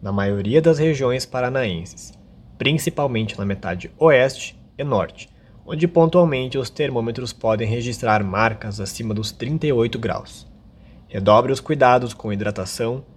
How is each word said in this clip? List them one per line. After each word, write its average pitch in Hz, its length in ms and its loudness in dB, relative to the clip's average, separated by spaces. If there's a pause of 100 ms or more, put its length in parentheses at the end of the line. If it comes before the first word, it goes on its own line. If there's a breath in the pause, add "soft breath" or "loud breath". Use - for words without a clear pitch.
na 101 100 -6
maioria 101 480 0
das 160 200 4
regiões 135 440 0
paranaenses, 123 880 -4 (440)
principalmente 131 800 -2
na 104 80 -6
metade 90 540 -6
oeste 135 600 4 (160)
e 139 80 -8
norte, 117 460 -4 (340 soft breath)
onde 156 240 -2
pontualmente 160 720 2
os 127 140 -6
termômetros 120 600 -4
podem 113 360 0
registrar 113 560 0
marcas 104 560 -2
acima 107 340 -6
dos 107 180 -6
trinta 151 360 -4
e 147 40 2
oito 117 280 0
graus. - 480 -8 (600 soft breath)
Redobre 107 440 4
os 131 80 -2
cuidados 127 520 2
com 104 220 -8
hidratação 110 720 -6 (120)